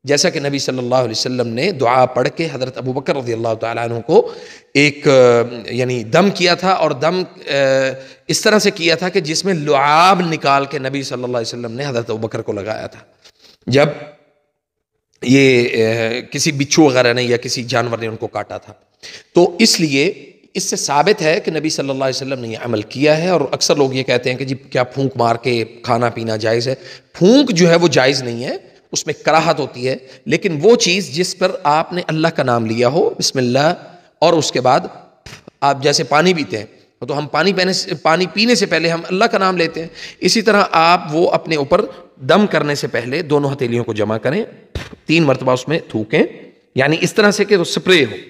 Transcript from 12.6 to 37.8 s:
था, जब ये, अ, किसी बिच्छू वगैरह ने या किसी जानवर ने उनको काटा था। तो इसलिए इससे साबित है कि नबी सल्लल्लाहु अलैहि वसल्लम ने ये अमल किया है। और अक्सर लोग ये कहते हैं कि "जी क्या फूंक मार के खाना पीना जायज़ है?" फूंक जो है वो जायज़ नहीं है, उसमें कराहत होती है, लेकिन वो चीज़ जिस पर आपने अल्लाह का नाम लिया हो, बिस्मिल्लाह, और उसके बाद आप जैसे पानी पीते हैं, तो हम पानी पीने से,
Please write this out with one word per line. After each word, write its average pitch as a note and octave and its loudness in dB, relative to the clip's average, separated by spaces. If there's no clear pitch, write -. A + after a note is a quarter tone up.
था, - -18
जब C#3+ 2
ये, B2+ 4
अ, A2+ -2
किसी D3 -2
बिच्छू C#3+ 4
वगैरह B2 4
ने B2 0
या A#2+ 0
किसी A#2+ -6
जानवर A#2 -2
ने A2+ -6
उनको A2 -8
काटा G2+ -10
था। - -20
तो F3 4
इसलिए D3+ 2
इससे F#3+ -6
साबित D3+ 2
है D#3+ 2
कि G3+ -4
नबी D#3 -4
सल्लल्लाहु C3+ -4
अलैहि B2+ -6
वसल्लम C3+ -6
ने A#2 -8
ये A2 -8
अमल A2+ -4
किया D3 0
है। E3+ 0
और C#3+ 0
अक्सर C3+ 0
लोग C3 0
ये C3 -2
कहते B2+ -2
हैं B2 -6
कि C#3 -6
"जी C3 -6
क्या B2+ -4
फूंक C3+ -4
मार A#2 2
के A#2+ -2
खाना A#2+ 0
पीना A2+ -6
जायज़ A#2 -2
है?" C3+ -4
फूंक B3 4
जो E3+ 4
है E3 6
वो E3+ 4
जायज़ C3 2
नहीं A#2+ -6
है, C4+ -10
उसमें - -6
कराहत D#3 2
होती B2 -6
है, B2+ -4
लेकिन D#3+ -2
वो A3 6
चीज़ F3+ -2
जिस F3 -4
पर F#3 -2
आपने E3 0
अल्लाह D#3+ 0
का D#3 -4
नाम A#2+ 0
लिया A#2 0
हो, F3 2
बिस्मिल्लाह, C3+ 0
और E3+ 4
उसके C#3 -2
बाद C#3+ 0
आप C#3 0
जैसे D3 0
पानी E3 2
पीते C#3 -4
हैं, - -12
तो C#3+ -6
हम D3 -4
पानी D#3+ 0
पीने F#3 0
से, - -6